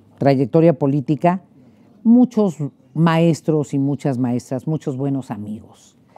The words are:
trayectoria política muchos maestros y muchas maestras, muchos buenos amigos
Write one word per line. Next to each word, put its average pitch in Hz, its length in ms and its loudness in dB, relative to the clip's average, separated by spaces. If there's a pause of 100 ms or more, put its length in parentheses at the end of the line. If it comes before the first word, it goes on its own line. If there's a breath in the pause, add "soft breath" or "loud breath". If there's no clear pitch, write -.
(180)
trayectoria 143 600 2
política 151 640 -2 (640 soft breath)
muchos 220 540 2 (360)
maestros 165 800 0
y 143 60 -2
muchas 139 380 -2
maestras, 123 500 -4
muchos 151 280 -4
buenos 135 360 -6
amigos 107 640 -16 (220 soft breath)